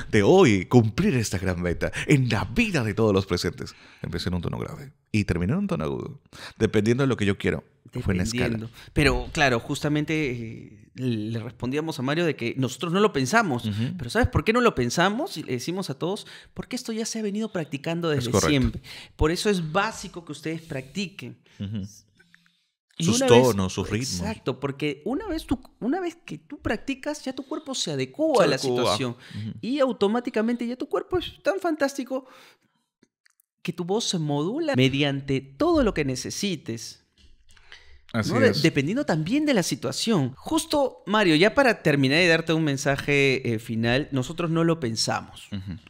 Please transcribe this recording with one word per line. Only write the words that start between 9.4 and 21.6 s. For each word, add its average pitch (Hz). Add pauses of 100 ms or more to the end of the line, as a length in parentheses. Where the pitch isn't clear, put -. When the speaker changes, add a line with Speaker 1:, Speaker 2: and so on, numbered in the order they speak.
Speaker 2:
justamente, 151
eh, 113
le 113
respondíamos 131
a -
Mario 151
de 151
que 117
nosotros 131
no 185
lo 214
pensamos. 139
Speaker 1:
Ujú. 107
Speaker 2:
Pero 120
¿sabes 233
por 165
qué 220
no 247
lo 226
pensamos? 190
Y 151
le -
decimos 165
a 131
todos, 190 (300)
porque -
esto 233
ya 220
se 226
ha -
venido 214
practicando 165
Speaker 1:
Es 147
Speaker 2:
desde 117
Speaker 1:
correcto. 110
Speaker 2:
siempre. 127 (340)
Por 156
eso 180
es 170
básico 190
que -
ustedes 160
practiquen. 135 (220)
Speaker 1:
Ujú. 101 (1120)